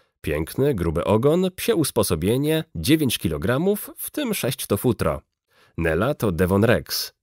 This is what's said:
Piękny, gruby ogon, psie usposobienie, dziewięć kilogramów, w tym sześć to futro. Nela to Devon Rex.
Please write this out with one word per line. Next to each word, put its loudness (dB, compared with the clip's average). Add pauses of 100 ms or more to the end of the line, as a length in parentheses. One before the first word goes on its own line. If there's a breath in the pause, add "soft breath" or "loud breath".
(220 soft breath)
Piękny, -2
gruby -2
ogon, 2
psie 0
usposobienie, 0 (100)
dziewięć 0
kilogramów, -2
w -10
tym -4
sześć -4
to 0
futro. -2 (560 soft breath)
Nela 2
to -2
Devon 2
Rex. 0 (100)